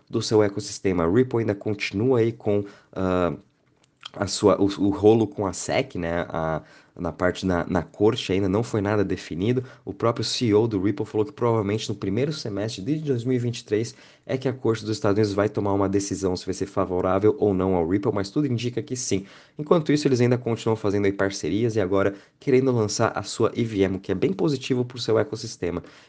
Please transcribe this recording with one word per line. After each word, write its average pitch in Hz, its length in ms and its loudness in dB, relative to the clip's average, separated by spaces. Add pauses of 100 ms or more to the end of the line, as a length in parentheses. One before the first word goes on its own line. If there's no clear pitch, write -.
do 113 140 -4
seu 107 200 4
ecossistema. 98 640 -2
A 82 60 2
Ripple 120 300 2
ainda 107 140 0
continua 107 640 0
aí 117 100 2
com, 104 340 -2 (280)
ah, 90 420 0 (800)
a 101 120 -2
sua, 95 340 4
o, 98 40 4
o 98 260 2
rolo 107 360 6
com 101 200 -4
a 90 60 -4
sec, 123 440 -4
né, 85 320 -2
a, 80 340 -2 (320)
na 85 160 -6
parte 90 360 -2
na, 87 200 0
na 87 160 0
corte 107 480 0
ainda 95 200 0
não 104 120 2
foi 117 200 -2
nada 104 200 0
definido. 104 600 -2 (180)
O - 120 -10
próprio 117 280 -2
C - 240 -4
E 104 80 4
O 110 120 6
do 110 120 0
Ripple 104 280 -2
falou 107 180 -2
que 101 80 -12
provavelmente 110 560 0
no 110 60 -4
primeiro 110 400 -2
semestre 104 480 -6
de 135 140 -2
dois 139 280 -4
mil 127 100 0
e 127 40 2
vinte 120 220 -4
e - 40 -16
três 110 300 -2 (320)
é 131 100 -4
que 131 100 -4
a 127 60 0
corte 113 320 -2
dos 107 140 -4
Estados 101 180 2
Unidos 107 160 2
vai 98 160 2
tomar 101 240 -2
uma 98 160 2
decisão 95 480 0
se - 80 -8
vai 95 80 -4
ser 92 140 -6
favorável 92 720 2
ou 104 160 4
não 92 200 2
ao 85 140 2
Ripple, 101 240 0
mas 101 160 -2
tudo 151 180 0
indica 120 360 -2
que 127 120 -8
sim. 98 300 -4 (340)
Enquanto 160 320 2
isso, 147 160 2
eles 127 140 4
ainda 123 160 4
continuam 113 400 -2
fazendo 101 300 0
aí 98 60 2
parcerias 98 640 0
e 110 40 0
agora 98 340 2 (240)
querendo 131 320 2
lançar 113 460 0
a 101 60 -6
sua 107 320 0
E 117 100 0
V 110 160 -2
M, 95 160 2
o - 20 -4
que - 140 -4
é - 20 0
bem 127 200 0
positivo 135 500 0
pro 123 140 -12
seu 113 200 0
ecossistema. 104 640 -4 (260)